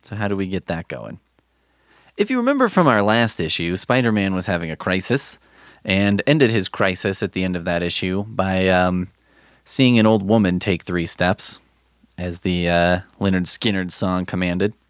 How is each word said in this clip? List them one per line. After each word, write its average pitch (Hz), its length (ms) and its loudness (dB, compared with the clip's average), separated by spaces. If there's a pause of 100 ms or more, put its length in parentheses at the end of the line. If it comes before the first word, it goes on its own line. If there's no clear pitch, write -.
So - 140 -14
how 104 120 -2
do 101 80 -2
we 95 120 -4
get 92 180 -6
that 82 200 -6
going?" 58 320 -12 (1000)
If 208 120 0
you 262 60 0
remember 254 320 2
from 180 200 4
our 110 120 4
last 110 400 2
issue, 85 340 -2
Spider-Man 107 600 0
was 90 100 -4
having 85 260 -2
a 78 60 -8
crisis 95 640 -2 (440)
and 101 440 2
ended 143 240 4
his 104 180 0
crisis 98 540 -2
at 98 100 -6
the 95 100 -4
end 92 140 -2
of 85 80 -8
that 87 180 -2
issue 92 420 -4
by, 95 440 -2
um, 90 400 2 (560)
seeing 123 340 2
an 107 60 4
old 107 240 4
woman 98 300 4
take 90 240 -2
three 87 240 -4
steps, - 520 -2 (600)
as 87 220 -8
the, 87 280 -2
uh, 87 320 2 (180)
Lynyrd 92 280 0
Skynyrd 95 460 -2
song 90 340 -2
commanded. 90 480 -2 (160)